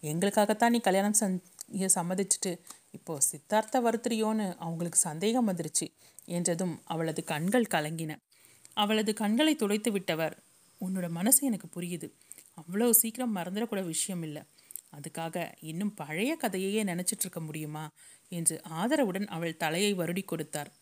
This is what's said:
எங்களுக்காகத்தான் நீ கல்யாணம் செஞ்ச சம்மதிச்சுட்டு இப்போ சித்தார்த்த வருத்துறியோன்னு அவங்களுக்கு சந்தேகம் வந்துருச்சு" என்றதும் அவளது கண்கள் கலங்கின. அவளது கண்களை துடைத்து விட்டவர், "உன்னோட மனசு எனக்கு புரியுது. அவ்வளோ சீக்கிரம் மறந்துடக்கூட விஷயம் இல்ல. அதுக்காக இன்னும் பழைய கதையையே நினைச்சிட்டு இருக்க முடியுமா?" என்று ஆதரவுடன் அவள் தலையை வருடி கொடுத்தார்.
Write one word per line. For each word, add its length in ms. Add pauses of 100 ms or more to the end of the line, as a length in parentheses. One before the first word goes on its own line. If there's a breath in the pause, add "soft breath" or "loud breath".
எங்களுக்காகத்தான் 680
நீ 100
கல்யாணம் 340
செஞ்ச 280 (300)
சம்மதிச்சுட்டு 880 (320 loud breath)
இப்போ 260 (140)
சித்தார்த்த 500
வருத்துறியோன்னு 720
அவங்களுக்கு 440
சந்தேகம் 480
வந்துருச்சு" 460 (320 loud breath)
என்றதும் 600
அவளது 380
கண்கள் 460
கலங்கின. 460 (580 loud breath)
அவளது 400
கண்களை 420
துடைத்து 360
விட்டவர், 520 (380)
"உன்னோட 280
மனசு 360
எனக்கு 220
புரியுது. 440 (440 loud breath)
அவ்வளோ 340
சீக்கிரம் 460
மறந்துடக்கூட 500
விஷயம் 380
இல்ல. 220 (500 loud breath)
அதுக்காக 640
இன்னும் 340
பழைய 480
கதையையே 420
நினைச்சிட்டு 360
இருக்க 200
முடியுமா?" 520 (380 loud breath)
என்று 340
ஆதரவுடன் 640
அவள் 300
தலையை 380
வருடி 300
கொடுத்தார். 460 (100)